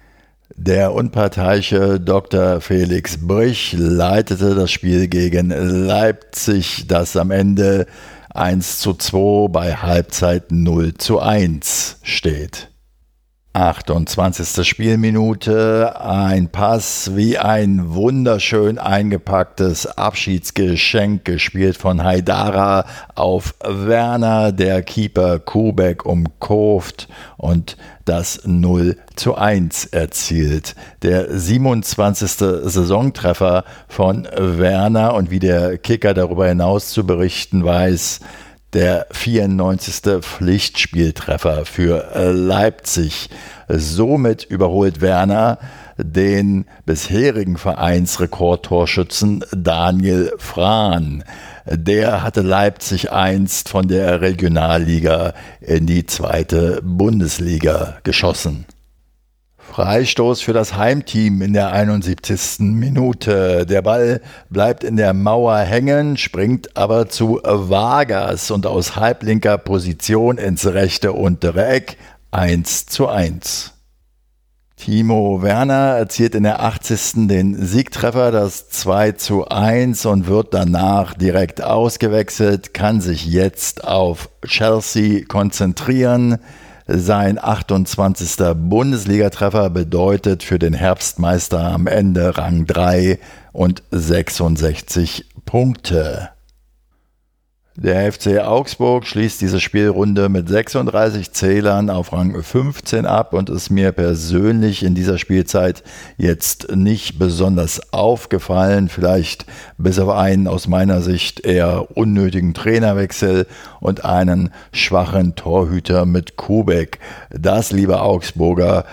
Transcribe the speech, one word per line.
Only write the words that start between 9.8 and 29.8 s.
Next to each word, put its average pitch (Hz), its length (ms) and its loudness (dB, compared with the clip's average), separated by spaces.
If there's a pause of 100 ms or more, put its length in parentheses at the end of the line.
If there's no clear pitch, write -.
null 85 420 2
zu - 240 0
eins 87 840 -2
steht. - 680 -6 (840)
Achtundzwanzigste 87 1080 -2
Spielminute, 110 1400 0
ein 95 480 0
Pass 101 680 -2
wie 113 220 2
ein 98 540 0
wunderschön 113 880 0
eingepacktes 95 1200 -2
Abschiedsgeschenk, 98 1300 0
gespielt 92 520 0
von 90 280 0
Haidara 95 800 2 (320)
auf 92 400 -2 (100)
Werner, 110 840 0
der 92 300 0
Keeper 90 580 0
Kubek 92 640 0
umkurvt 98 1000 0 (280)
und 82 400 -2 (280)
das 87 400 -4
null 87 520 2 (200)
zu - 180 -2
eins 98 520 0